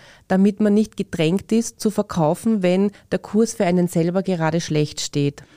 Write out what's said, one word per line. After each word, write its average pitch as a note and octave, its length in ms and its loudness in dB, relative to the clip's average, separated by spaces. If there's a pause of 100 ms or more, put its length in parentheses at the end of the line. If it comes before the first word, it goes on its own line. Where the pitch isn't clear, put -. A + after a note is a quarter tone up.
(260)
damit G3 320 2
man G#3 160 2
nicht G#3+ 220 0
gedrängt F3+ 560 -2
ist, A3+ 260 -2
zu G#3+ 140 -2
verkaufen, G3+ 720 0
wenn G3 260 2 (220)
der F#3+ 80 -2
Kurs A3+ 340 0
für G#3 100 -2
einen F3+ 220 2
selber F3 380 0
gerade E3 360 0
schlecht D3+ 400 -2
steht. - 440 -4 (120)